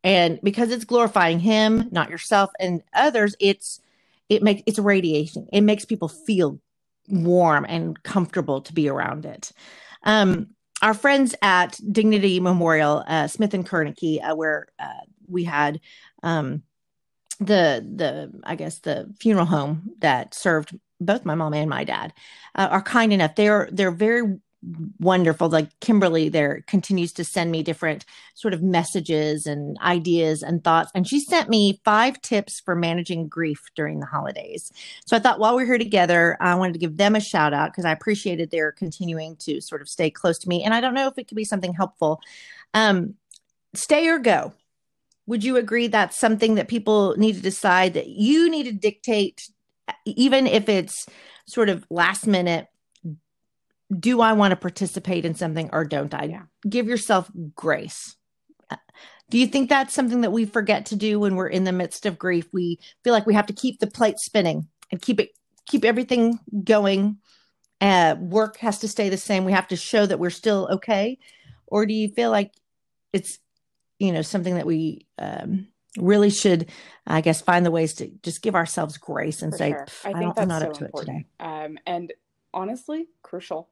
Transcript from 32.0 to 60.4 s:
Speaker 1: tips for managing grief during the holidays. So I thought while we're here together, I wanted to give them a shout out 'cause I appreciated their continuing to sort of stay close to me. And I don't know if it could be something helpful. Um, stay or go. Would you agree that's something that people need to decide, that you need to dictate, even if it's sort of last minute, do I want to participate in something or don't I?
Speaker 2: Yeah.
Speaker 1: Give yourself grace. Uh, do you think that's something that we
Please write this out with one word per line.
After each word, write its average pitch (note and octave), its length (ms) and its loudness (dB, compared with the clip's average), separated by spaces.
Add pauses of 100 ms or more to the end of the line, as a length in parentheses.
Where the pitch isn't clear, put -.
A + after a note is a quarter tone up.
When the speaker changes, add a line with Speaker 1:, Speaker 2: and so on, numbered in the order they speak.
Speaker 1:
tips - 400 -4
for F3+ 140 -4
managing E3+ 520 -4
grief D#3 360 -6 (120)
during D3+ 260 -6
the C#3 60 -10
holidays. D3 640 -10 (360)
So A#3 100 2
I A3+ 40 4
thought B3 180 2
while A3 160 4
we're B3+ 100 0
here A#3+ 140 2
together, F3 640 4
I F3 140 2
wanted F#3 180 0
to E3+ 40 -8
give D#3+ 200 -6
them G#3 180 4
a G#3 40 2
shout D3+ 340 0
out D#3 180 -2
'cause F3 140 -6
I D#3+ 60 2
appreciated F3 580 -4
their D#3 200 -2
continuing D#3+ 640 -8
to C#3 260 -8
sort D3 180 -12
of C#3+ 80 -18
stay D#3+ 220 -2
close F3 300 -2
to - 100 -8
me. F3 120 -2
And A3 120 0
I A#3+ 80 0
don't B3+ 100 -2
know C4+ 140 0
if C4 100 -6
it B3 100 -12
could G#3+ 100 -12
be A3 80 -4
something F#3 280 -4
helpful. E3 480 -2 (540)
Um, G3+ 400 2 (580)
stay D#4 360 2
or E4 100 2
go. G3+ 340 2 (760)
Would G#3+ 160 -2
you B3+ 140 0
agree A#3 300 0
that's G#3 320 0
something A3 380 2
that - 120 -2
people G#3+ 480 2
need G#3+ 200 2
to F#3 40 -12
decide, F#3 540 2
that - 140 -4
you D#4 420 2
need D4+ 140 -4
to B3 80 -8
dictate, G#3 760 -2 (560)
even C4 420 4
if G#3 220 2
it's - 380 -2 (400)
sort A3 240 0
of F3 180 -6
last F3 380 0
minute, F3 400 0 (1300)
do A#3 220 2
I A3 140 6
want G3+ 180 4
to F3+ 40 2
participate F3+ 680 -4
in E3 100 -2
something D#3+ 380 -6
or D#3 120 -2
don't D3 300 -4
I? D3 100 -8
Speaker 2:
Yeah. F3 180 -10 (260)
Speaker 1:
Give A3+ 180 -2
yourself G#3 420 0 (280)
grace. - 580 -6 (560)
Uh, - 60 -10 (540)
do A#3 80 2
you B3+ 100 4
think C4+ 200 0
that's C4+ 240 2
something B3 280 0
that G#3+ 100 0
we A3+ 140 0